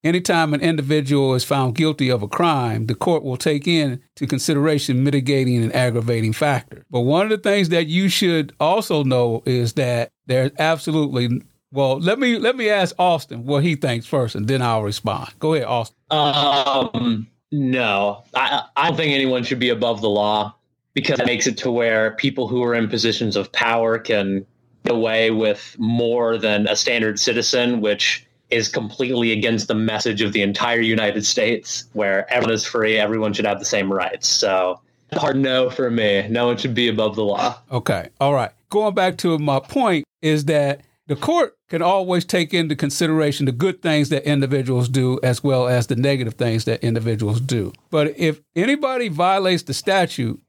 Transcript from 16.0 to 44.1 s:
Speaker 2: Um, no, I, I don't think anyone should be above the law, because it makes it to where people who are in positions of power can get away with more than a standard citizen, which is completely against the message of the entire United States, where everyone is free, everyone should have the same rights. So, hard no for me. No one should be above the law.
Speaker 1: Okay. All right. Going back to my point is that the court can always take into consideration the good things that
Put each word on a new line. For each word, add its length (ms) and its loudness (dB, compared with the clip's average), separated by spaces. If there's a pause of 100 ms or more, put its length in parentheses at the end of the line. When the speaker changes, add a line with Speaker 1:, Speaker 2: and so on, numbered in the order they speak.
Speaker 2:
Um, 1160 0 (240)
no, 720 0 (100)
I, 300 0 (120)
I 140 2
don't 80 -2
think 160 0
anyone 300 0
should 160 -4
be 100 0
above 320 0
the 80 0
law, 440 0 (400)
because 260 -2
it 80 0
makes 180 -2
it 140 -2
to 100 -4
where 460 0
people 320 -4
who 160 -2
are 100 0
in 160 0
positions 460 -2
of 160 -2
power 480 0
can 440 -2 (400)
get 120 0
away 340 2
with 480 0
more 600 0
than 280 2
a 80 0
standard 440 0
citizen, 640 0
which 440 0 (240)
is 180 0
completely 640 -2
against 360 0
the 80 -2
message 480 -2
of 100 -2
the 80 0
entire 400 0
United 420 0
States, 600 -2 (100)
where 400 -2
everyone 200 0
is 120 -4
free, 320 0
everyone 340 0
should 140 -4
have 140 -2
the 60 -12
same 280 -2
rights. 340 -4
So, 540 0 (320)
hard 240 0
no 320 2
for 220 -2
me. 380 2
No 180 2
one 100 0
should 160 -4
be 140 2
above 280 0
the 80 -2
law. 360 -2 (120)
Speaker 1:
Okay. 380 -2 (100)
All 140 2
right. 180 0 (180)
Going 260 0
back 220 0
to 200 0
my 220 0
point 440 0 (200)
is 220 2
that 360 2 (240)
the 100 -4
court 400 0 (140)
can 140 -4
always 420 2
take 300 0
into 200 0
consideration 720 0
the 60 2
good 320 -2
things 260 2
that 180 -2